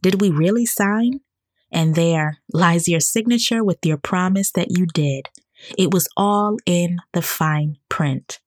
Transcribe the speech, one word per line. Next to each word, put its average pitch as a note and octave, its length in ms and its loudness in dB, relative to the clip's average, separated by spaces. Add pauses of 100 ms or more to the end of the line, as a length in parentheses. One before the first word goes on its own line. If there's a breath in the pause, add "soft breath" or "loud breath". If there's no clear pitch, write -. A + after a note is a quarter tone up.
Did F#3+ 200 2
we G3+ 100 2
really F3+ 340 2
sign? A3+ 580 -2 (480)
And D#3+ 240 0
there D#3+ 440 0 (120)
lies E3+ 380 2
your E3 100 2
signature A#3 640 0
with F#3+ 220 -2
your D#3 140 2
promise F#3 540 0
that F3 260 -2
you F3+ 80 2
did. C#3+ 420 -2 (480 loud breath)
It F#3 160 2
was F3+ 240 0
all G#3 480 0
in F3 320 0 (160)
the F3 80 -2
fine D3+ 560 -2 (140)
print. C3+ 560 -4